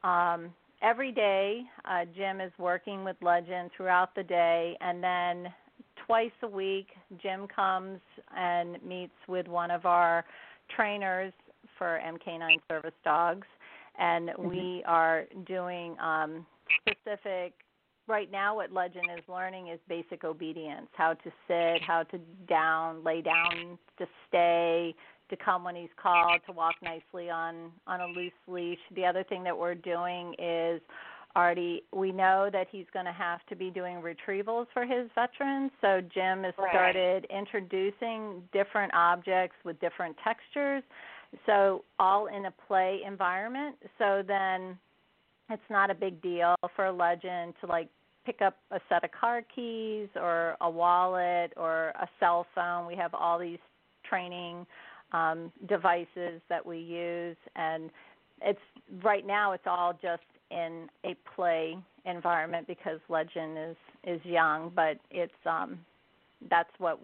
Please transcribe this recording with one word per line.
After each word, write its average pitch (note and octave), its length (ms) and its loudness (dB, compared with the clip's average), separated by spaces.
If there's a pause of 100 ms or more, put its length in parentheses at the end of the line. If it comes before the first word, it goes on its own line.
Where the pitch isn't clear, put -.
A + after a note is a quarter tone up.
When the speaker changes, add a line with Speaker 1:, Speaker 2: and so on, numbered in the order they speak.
Speaker 1:
um, F3 500 2 (260)
every A#3 320 2
day, G3+ 500 2 (220)
uh, F3+ 200 -2 (120)
Jim F#3+ 240 -4
is F#3 180 -8
working F#3 460 -2
with F#3+ 160 -6
Legend F3 560 0
throughout F3+ 380 2
the G3 80 -4
day, E3+ 580 2
and F3 220 -4
then F3+ 500 -2 (540)
twice A3+ 260 4 (100)
a A#3+ 60 -6
week, G3 400 -4 (340)
Jim G3 260 -6
comes F#3+ 520 0 (360)
and F3 460 0
meets F3+ 340 -10 (120)
with F3 200 -2
one F3 220 -2
of F3 160 0
our E3+ 380 6 (500)
trainers G3 580 0 (460)
for E3+ 200 0
M E3 200 -6
K E3 200 -10
nine E3 300 -8
service D#3+ 260 -8 (100)
dogs, E3+ 420 -2 (520)
and E3+ 300 0
Speaker 2:
Mm-hmm. - 200 -6
Speaker 1:
we F3+ 380 -6
are E3 380 4 (220)
doing, F3+ 540 -8
um, D#3+ 460 -4 (340)
specific, G3+ 760 -6 (540)
right G#3 240 -2
now G3+ 240 -2
what F#3 160 -6
Legend F3+ 340 -2 (100)
is E3 120 -14
learning F#3 400 -8
is E3+ 100 -10 (100)
basic E3+ 360 -8
obedience: D#3+ 720 -8
how E3 180 4
to D#3+ 180 -14 (140)
sit, E3+ 360 2
how - 200 0
to E3+ 160 -8 (300)
down, D#3+ 560 2
lay E3 180 0
down, E3+ 560 -2 (180)
to F3 100 -8 (220)
stay, E3+ 680 4 (360)
to G3 60 -6
come F3+ 280 0
when F3+ 100 -6
he's F3 220 -12
called, F3 480 6
to F#3+ 80 -16
walk E3 300 0
nicely E3+ 480 -8
on, E3 420 -6 (140)
on F#3 140 -4
a F3+ 60 -4
loose F3 260 -8 (160)
leash. F3 320 -6 (140)
The F#3 120 0
other F3+ 160 2
thing F#3 220 -6
that F3 120 -2
we're F3 200 -2
doing F3 640 -4
is E3 420 0 (560)
already, F3 560 2
we F#3+ 200 0
know F#3+ 400 4
that F#3 180 0
he's F#3+ 220 -12
gonna F3+ 200 -6
have F3 340 -4
to G3 100 -10
be F#3 140 -6
doing F3+ 320 -8
retrievals G3+ 720 -4
for B3 100 0
his B3 300 -2
veterans. C4+ 560 0 (100)
So F#3+ 220 4 (100)
Jim F#3+ 300 0
has F#3 160 -2
Speaker 2:
Right. G3 120 0
Speaker 1:
started F#3 600 4
introducing G3 1200 -4
different G3 420 0
objects F3 680 4
with E3+ 160 -8
different E3+ 380 -4
textures, C#4 640 -2 (640)
so G3 380 6 (140)
all G3 280 4
in G3 200 -6
a F#3 40 -6
play F#3 560 0
environment. G3+ 720 -4 (200)
So G3+ 300 2
then F#3 500 -2 (720)
it's A3 220 -10
not G3 200 6
a F#3+ 40 2
big F3+ 260 -4
deal F3 340 4 (220)
for F#3+ 140 2
Legend F3 720 0
to, F#3 60 -12
like, E3+ 220 0 (360)
pick - 180 -6
up G3 160 2 (120)
a G3 180 -4
set F3 140 4
of - 100 -4
car A#3 300 0 (120)
keys A3 600 -6
or E3+ 460 0
a E3+ 100 2
wallet F3 840 4
or D#3+ 320 0
a - 200 -6 (120)
cell F3 340 4
phone. F3 320 -2
We E3+ 100 -8
have E3+ 180 -4
all E3+ 240 2
these E3+ 200 -6 (460)
training, F3 640 -6 (460)
um, E3 400 0 (140)
devices F3 840 0
that E3+ 160 -4
we E3+ 140 -8
use, E3+ 580 -6 (180)
and D#3+ 360 -4 (500)
it's, G3+ 200 0 (420)
right G3+ 240 2
now G3+ 260 2
it's F#3 140 -6
all F3+ 340 2
just E3+ 220 -4 (280)
in E3 380 -8 (160)
a F3+ 100 -6 (220)
play E3 400 0 (300)
environment E3+ 600 -2
because E3 320 -8 (120)
Legend D#3+ 480 -2
is, E3 180 -8 (280)
is E3+ 200 -6
young, E3 500 2
but D#3+ 240 2 (120)
it's, F3 220 -4 (120)
um, F3 340 -4 (680)
that's E3+ 300 4
what E3+ 260 0